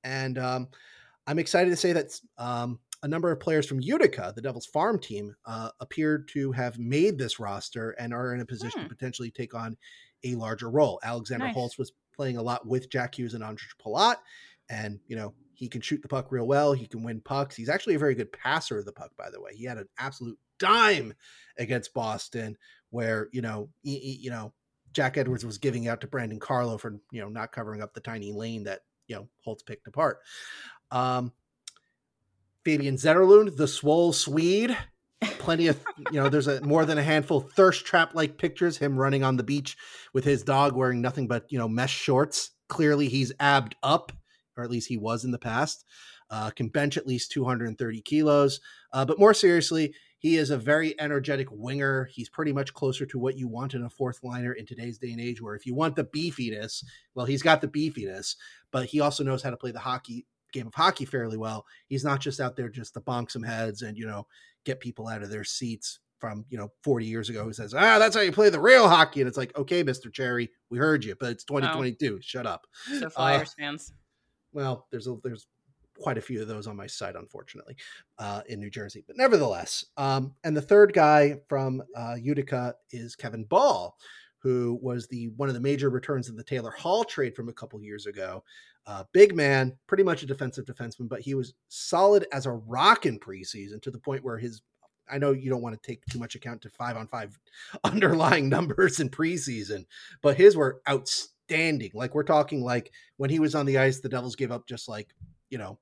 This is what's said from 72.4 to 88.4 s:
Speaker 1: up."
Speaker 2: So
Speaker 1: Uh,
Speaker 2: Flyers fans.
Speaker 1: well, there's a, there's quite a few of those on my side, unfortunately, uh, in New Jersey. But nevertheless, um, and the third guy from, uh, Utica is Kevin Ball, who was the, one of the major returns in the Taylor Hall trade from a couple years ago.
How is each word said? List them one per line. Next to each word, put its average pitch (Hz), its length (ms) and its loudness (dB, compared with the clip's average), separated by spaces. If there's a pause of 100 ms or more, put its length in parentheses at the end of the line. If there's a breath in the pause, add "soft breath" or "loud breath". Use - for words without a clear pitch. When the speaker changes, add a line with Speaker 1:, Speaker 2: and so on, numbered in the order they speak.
Speaker 1:
up." 87 220 -6 (320 loud breath)
Speaker 2:
So 165 80 -6
Speaker 1:
Uh, - 20 -8
Speaker 2:
Flyers 139 440 0
fans. 147 380 -10 (640)
Speaker 1:
well, 135 380 -6
there's 117 160 -10
a, 120 160 -8
there's 117 220 -10 (540)
quite 127 180 -4
a 110 40 -6
few 117 200 -8
of 107 60 -8
those 107 180 -10
on 107 100 -10
my 98 120 -14
side, - 280 -10
unfortunately, - 600 -18 (420 loud breath)
uh, 104 300 -8
in 110 120 -12
New 104 120 -12
Jersey. 104 340 -12
But - 120 -18
nevertheless, 147 680 2 (120)
um, 135 360 0 (100)
and 156 140 0
the 147 40 0
third 202 320 8
guy 151 540 6
from, 131 360 -2 (120)
uh, 120 240 -8
Utica 131 540 -2 (160)
is 117 260 -14
Kevin 110 280 -10
Ball, 131 520 4 (440 loud breath)
who 123 420 0
was 123 280 -6
the, 117 180 -8
one 123 200 -4
of 131 60 -2
the 120 80 -4
major 139 300 0
returns 123 360 -4
in 113 100 -14
the 120 60 -16
Taylor 117 280 -6
Hall 190 320 0
trade 131 320 -4
from 117 140 -10
a 113 40 -16
couple - 280 -16
years 104 260 -12
ago. 95 360 -10 (440 soft breath)